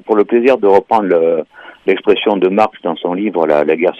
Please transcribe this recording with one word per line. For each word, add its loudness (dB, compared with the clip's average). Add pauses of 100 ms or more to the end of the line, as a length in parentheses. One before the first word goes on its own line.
pour -2
le 2
plaisir 2
de 0
reprendre 2
le, 0 (420)
l'expression 0
de 0
Marx 0
dans -6
son -6
livre -2
La, 2
la 0
guerre -2